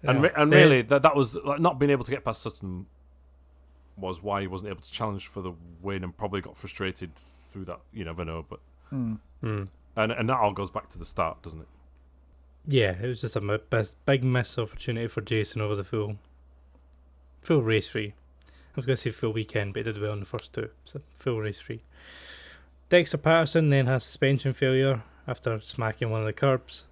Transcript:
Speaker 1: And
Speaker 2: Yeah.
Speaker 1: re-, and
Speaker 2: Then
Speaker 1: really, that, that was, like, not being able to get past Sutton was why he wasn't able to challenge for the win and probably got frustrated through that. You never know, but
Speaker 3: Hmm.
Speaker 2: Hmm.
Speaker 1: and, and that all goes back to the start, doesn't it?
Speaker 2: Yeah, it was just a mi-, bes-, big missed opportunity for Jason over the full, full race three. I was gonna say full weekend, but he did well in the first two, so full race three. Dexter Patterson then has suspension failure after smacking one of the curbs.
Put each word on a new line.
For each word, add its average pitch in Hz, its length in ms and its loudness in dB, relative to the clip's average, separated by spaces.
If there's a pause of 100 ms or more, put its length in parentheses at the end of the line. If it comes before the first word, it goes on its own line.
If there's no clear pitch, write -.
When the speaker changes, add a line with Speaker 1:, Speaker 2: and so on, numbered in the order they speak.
Speaker 1:
And 127 160 4
Speaker 2:
Yeah. 143 100 4
Speaker 1:
re-, - 60 -8
and 151 160 6
Speaker 2:
Then 147 80 10 (100)
Speaker 1:
really, 131 140 6
that, 139 180 4
that 156 140 6
was, 131 220 2
like, 143 220 -2
not 160 200 2
being 143 100 2
able 135 140 2
to 120 80 -6
get 131 120 -4
past 113 180 -4
Sutton 95 440 -10 (1080)
was 92 260 -8
why 101 200 -2
he 98 60 -4
wasn't 95 220 -8
able 95 120 -10
to - 100 -20
challenge 101 360 -6
for - 140 -12
the 90 120 -8 (280)
win 98 220 -6
and 90 120 -8
probably 101 260 -4
got - 160 -14
frustrated 92 540 -8 (400)
through 95 140 -12
that. 87 140 -12 (120)
You 101 140 -10
never 82 180 -8
know, 82 240 -8
but - 120 -16 (300)
Speaker 3:
Hmm. 120 260 -4 (260)
Speaker 2:
Hmm. 107 220 -4 (320)
Speaker 1:
and, 110 160 0
and 113 180 -2
that 131 80 0
all 104 160 2
goes 98 180 -6
back - 200 -10
to - 80 -18
the 85 60 -12
start, - 360 -4
doesn't 80 200 -14
it? - 60 -20 (1000)
Speaker 2:
Yeah, 123 240 4 (100)
it 117 60 -4
was 123 140 -6
just 120 140 -6
a 107 60 -2
mi-, 104 160 -2 (120)
bes-, 110 260 0 (100)
big 135 180 2
missed 127 360 0
opportunity 117 480 -4
for 113 140 -6
Jason 107 400 -2
over 104 140 -2
the 101 80 -6
full, 104 340 -4 (1200)
full 151 220 2
race 110 260 0
three. 104 240 -6 (340)
I - 60 -20 (220)
was 131 100 -6
gonna 131 120 0
say - 120 -2
full 110 240 -4
weekend, 104 400 -2
but 110 120 -6
he 113 60 -4
did 104 100 -8
well 107 120 -4
in 104 60 -6
the 98 60 -10
first - 280 -12
two, - 160 -6 (160)
so - 160 -14 (160)
full 120 220 -4
race 107 200 -6
three. 113 220 -12 (1080)
Dexter 175 280 4
Patterson 160 540 4
then 135 160 4
has 131 160 0
suspension 135 500 0
failure 131 480 2 (260)
after 117 320 -4
smacking 113 520 -4
one 110 100 -2
of 107 60 -2
the 104 60 -4
curbs. - 580 0